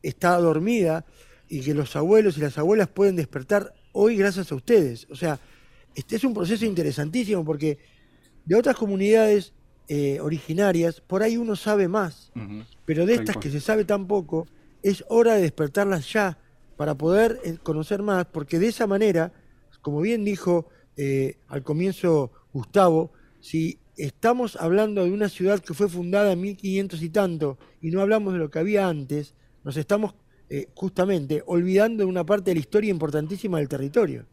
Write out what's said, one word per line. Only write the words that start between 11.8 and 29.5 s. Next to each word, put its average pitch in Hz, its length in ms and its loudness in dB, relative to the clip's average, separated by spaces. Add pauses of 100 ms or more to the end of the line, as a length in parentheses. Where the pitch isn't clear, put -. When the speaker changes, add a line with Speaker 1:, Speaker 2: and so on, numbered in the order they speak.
Speaker 1:
más, 185 480 -4
Speaker 2:
Ujú. 104 260 -10 (220)
Speaker 1:
pero 160 220 0
de 226 80 4
Speaker 3:
Tal 226 100 0
Speaker 1:
estas 190 120 -4
Speaker 3:
cual. 202 60 -8
Speaker 1:
que 151 80 -6
se 143 100 -4
sabe 214 240 0
tan 196 220 -2
poco, 170 400 -4 (380)
es 196 240 0
hora 226 260 4
de 202 80 4
despertarlas 165 680 0
ya 196 260 0 (380)
para 147 180 -2
poder, 208 500 2
eh, 165 180 -6
conocer 160 380 -4
más, 196 260 0
porque 165 340 -4
de 214 80 2
esa 226 180 -2
manera, 196 460 2 (500)
como 147 180 -4
bien 220 240 -2
dijo, 175 440 -2 (280)
eh, 135 400 -2 (120)
al 143 160 -8
comienzo 160 680 0 (220)
Gustavo, 165 600 2 (280)
si - 380 -6 (180)
estamos 226 600 -2
hablando 196 480 0
de 180 60 0
una 208 180 -2
ciudad 190 300 0
que 170 160 -10
fue 196 140 0
fundada 180 440 0
en 175 80 -2
mil 196 160 -6
quinientos 190 460 -4
y 165 80 -6
tanto, 160 480 -2 (240)
y 160 80 -4
no 185 100 -2
hablamos 202 320 2
de 180 60 -2
lo 156 120 -4
que 160 100 -4
había 196 280 2
antes, 147 460 -6 (300)